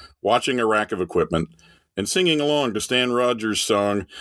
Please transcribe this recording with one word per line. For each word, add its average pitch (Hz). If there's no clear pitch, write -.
watching 120
a 113
rack 107
of 92
equipment, 82
and 98
singing 170
along 143
to 104
Stan 123
Rogers' 120
song, 101